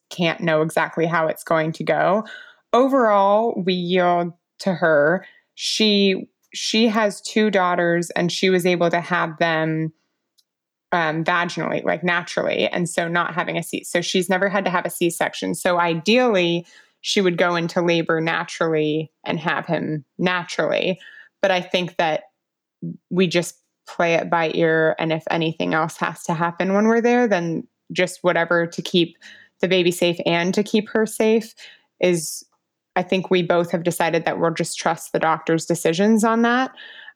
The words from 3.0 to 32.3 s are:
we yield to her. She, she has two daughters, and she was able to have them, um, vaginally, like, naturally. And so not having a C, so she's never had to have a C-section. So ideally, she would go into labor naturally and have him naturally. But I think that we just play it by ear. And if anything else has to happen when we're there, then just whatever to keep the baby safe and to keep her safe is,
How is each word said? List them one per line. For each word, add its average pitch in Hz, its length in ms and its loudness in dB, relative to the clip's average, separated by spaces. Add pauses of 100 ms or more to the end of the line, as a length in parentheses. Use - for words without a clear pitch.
we 190 100 0
yield 175 580 0 (260)
to 190 160 -2
her. 160 500 2 (300)
She, 185 720 0 (260)
she 226 340 2
has 214 340 0
two 214 280 2
daughters, 175 600 0
and 175 220 0
she 190 180 0
was 180 160 2
able 175 240 2
to 170 100 0
have 165 380 -2
them, 160 540 0 (1000)
um, 160 320 0
vaginally, 175 600 -2
like, 170 200 -2
naturally. - 640 0
And 170 200 -2
so 170 200 -4
not 170 260 -2
having 165 240 -4
a 165 40 -6
C, - 220 -8
so - 160 -2
she's 175 280 -2
never 190 200 0
had 190 160 -2
to 185 60 -2
have 175 160 -2
a 170 40 -4
C-section. 170 640 -4
So 180 240 0
ideally, 175 880 2 (340)
she - 200 -2
would 180 180 2
go 175 180 2
into 170 260 -2
labor 165 380 2
naturally 160 920 -2 (140)
and 175 160 -4
have 151 260 -4
him 151 380 -4 (140)
naturally. - 840 -2 (420)
But 190 80 2
I 180 100 2
think 180 360 -4
that 156 280 -2 (880)
we 180 160 2
just 170 300 -2 (320)
play 170 260 0
it 170 160 0
by 165 240 0
ear. 160 440 2
And 160 140 0
if 160 180 -2
anything 170 440 -2
else 160 240 0
has 160 260 -4
to 175 100 -2
happen 170 400 -2
when 208 120 4
we're 226 140 4
there, 240 280 2
then 170 380 -2 (260)
just 175 300 -2
whatever 170 440 2
to 170 160 -8
keep - 340 0 (440)
the 190 80 0
baby 180 220 2
safe 175 360 0
and 170 280 0
to 214 80 0
keep 208 280 -2
her 220 160 0
safe 220 480 0 (460)
is, 175 440 -2 (520)